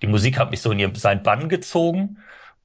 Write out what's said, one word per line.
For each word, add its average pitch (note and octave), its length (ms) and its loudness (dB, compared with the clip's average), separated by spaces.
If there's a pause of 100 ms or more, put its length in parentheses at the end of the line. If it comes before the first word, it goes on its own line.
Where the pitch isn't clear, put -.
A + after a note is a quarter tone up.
die G#2 60 -2
Musik G#2+ 320 2
hat A#2 100 0
mich - 120 -6
so A2+ 100 0
in G2+ 80 -2
ihr, F#2+ 160 -2
seinen G2+ 260 2
Bann B2 280 0
gezogen F#3 680 -2 (460)